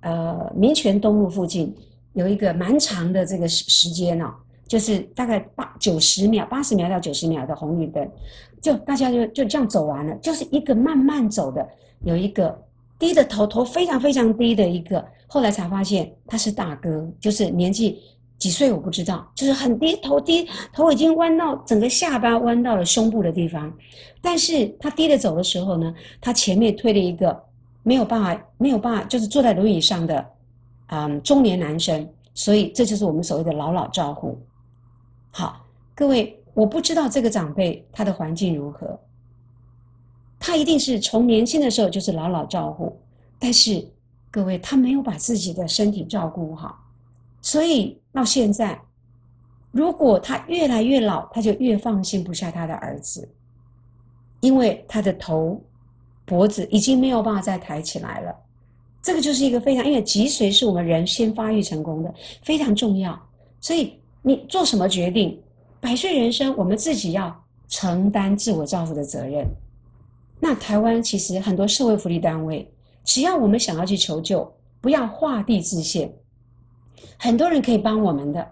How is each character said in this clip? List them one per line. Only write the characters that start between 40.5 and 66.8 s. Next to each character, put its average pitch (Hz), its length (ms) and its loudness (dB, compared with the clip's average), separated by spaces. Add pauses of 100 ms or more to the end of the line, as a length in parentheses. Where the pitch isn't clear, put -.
一 302 80 4
定 311 160 2
是 233 220 -2
从 226 260 2
年 226 180 4
轻 302 140 0
的 269 100 2
时 226 120 0
候 190 80 2
就 196 100 -4
是 185 140 -2
老 160 160 -2
老 160 160 -2
照 156 260 -6
护， 165 260 -8 (400)
但 247 140 -2
是 214 340 2 (460)
各 196 140 -2
位， 185 140 -2
他 277 180 -2
没 254 140 4
有 277 100 0
把 202 160 -4
自 226 200 -2
己 175 160 -4
的 170 140 -6
身 208 240 2
体 175 140 -6
照 170 240 -4
顾 160 260 -8
好， 160 220 -16 (640)
所 302 220 2
以 302 360 0 (140)
到 262 100 0
现 220 300 2
在， 202 260 -4 (920)
如 311 200 0
果 226 280 4
他 - 180 -6 (100)
越 339 200 0
来 226 160 2
越 262 160 4
老， 202 320 0
他 233 100 -4
就 208 120 2
越 240 220 2
放 208 280 -2
心 185 200 -4
不 175 80 -10
下 165 200 -6
他 165 160 -6
的 160 80 -8
儿 143 240 -10
子， - 280 -10 (1120)
因 262 140 6
为 233 320 2
他 220 140 -2
的 190 120 2
头、 165 460 -4 (640)
脖 185 240 2
子 208 220 -2
已 208 100 4
经 262 200 4
没 262 80 4
有 240 140 0
办 214 120 0
法 196 80 -2
再 190 160 -2
抬 156 240 -8
起 160 180 -8
来 - 220 -10
了。 - 140 -10 (680)
这 359 100 2
个 320 80 0
就 294 120 0
是 262 120 0
一 254 60 2
个 240 100 0
非 277 120 2
常， 247 120 0
因 294 80 2
为 226 100 2
脊 214 240 2
髓 208 240 2
是 220 140 2
我 202 80 2
们 175 120 0
人 165 220 2
先 220 260 0
发 220 200 -2
育 208 100 2
成 156 180 -6
功 160 220 -6
的， 165 100 -8 (280)
非 311 160 0
常 247 180 2
重 208 220 0
要。 180 200 -4 (440)
所 320 120 -4
以 320 240 -2 (240)
你 262 280 2
做 370 160 2
什 226 120 2
么 185 120 2
决 180 200 0
定， 190 300 0 (400)
百 247 160 -2
岁 339 240 0
人 233 100 2
生， 269 280 -2
我 202 60 0
们 185 120 0
自 302 180 -2